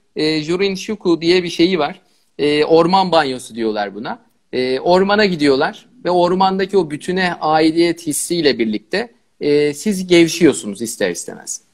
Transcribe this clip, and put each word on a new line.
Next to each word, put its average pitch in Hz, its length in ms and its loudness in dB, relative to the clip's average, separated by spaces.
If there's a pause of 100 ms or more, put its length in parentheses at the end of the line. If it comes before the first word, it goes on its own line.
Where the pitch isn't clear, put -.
(160)
e, 156 260 -2
Jurin 185 320 -2
Shuku 190 460 -2
diye 175 220 2
bir 175 80 -8
şeyi 175 280 0
var. 151 220 -4 (380)
E, 147 260 2
orman 170 480 4
banyosu 131 420 -2
diyorlar 104 400 -4
buna. 151 240 -10 (340)
E, 127 280 -2
ormana 196 440 2
gidiyorlar 151 640 0 (160)
ve 170 60 -2
ormandaki 190 640 0
o 170 140 0
bütüne 180 440 -4
aidiyet 160 720 2
hissiyle 147 520 -2
birlikte, 117 520 -4 (300)
e, 147 340 0
siz 185 320 -4
gevşiyorsunuz 160 760 2
ister 104 280 -4
istemez. - 500 -12 (140)